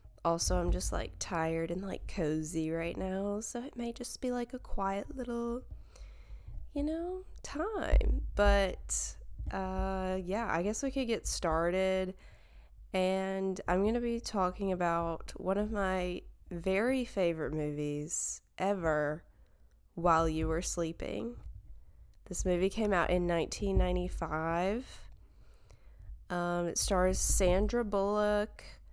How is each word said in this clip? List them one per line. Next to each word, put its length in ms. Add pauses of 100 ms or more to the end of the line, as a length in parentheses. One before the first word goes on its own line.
(240)
Also, 320
I'm 140
just, 200
like, 280
tired 520
and, 120
like, 240
cozy 640
right 260
now, 440
so 220
it 140
may 160
just 300
be, 80
like, 240
a 40
quiet 560
little, 480 (1120)
you 100
know, 420 (180)
time. 800 (140)
But, 800 (360)
uh, 680
yeah, 280
I 120
guess 200
we 80
could 160
get 200
started. 880 (800)
And 760
I'm 160
gonna 160
be 200
talking 520
about 640
one 220
of 140
my 500 (280)
very 540
favorite 480
movies 880 (160)
ever, 680 (720)
While 340
You 180
Were 160
Sleeping. 720 (920)
This 180
movie 240
came 240
out 180
in 160
nineteen 500
ninety-five. 1080 (1400)
Um, 380
it 100
stars 400
Sandra 680
Bullock, 800 (300)